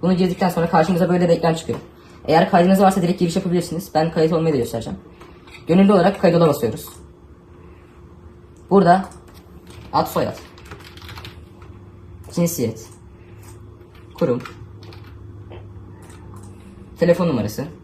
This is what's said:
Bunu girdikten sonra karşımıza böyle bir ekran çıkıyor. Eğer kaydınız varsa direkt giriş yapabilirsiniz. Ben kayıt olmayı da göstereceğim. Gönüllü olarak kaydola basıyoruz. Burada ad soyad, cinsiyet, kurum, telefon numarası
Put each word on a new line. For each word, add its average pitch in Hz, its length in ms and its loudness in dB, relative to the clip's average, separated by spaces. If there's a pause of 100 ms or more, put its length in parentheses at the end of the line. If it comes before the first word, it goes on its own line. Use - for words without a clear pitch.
Bunu 185 120 2
girdikten 180 360 0
sonra 165 200 -2
karşımıza 170 400 2
böyle 180 160 2
bir 170 80 4
ekran 165 200 0
çıkıyor. 156 260 -8 (480)
Eğer 175 240 4
kaydınız 185 280 4
varsa 190 220 4
direkt 170 180 -2
giriş 170 160 0
yapabilirsiniz. 175 580 -4
Ben 160 180 0
kayıt 165 220 0
olmayı 160 200 0
da 139 40 0
göstereceğim. 113 420 -6 (680)
Gönüllü 196 260 6
olarak 190 280 2
kaydola 165 260 4
basıyoruz. 117 420 -4 (1800)
Burada 185 360 6 (880)
ad 156 140 0
soyad, - 300 -4 (1900)
cinsiyet, 143 580 -4 (1300)
kurum, 131 220 -2 (2500)
telefon 175 280 2
numarası 127 380 -4 (180)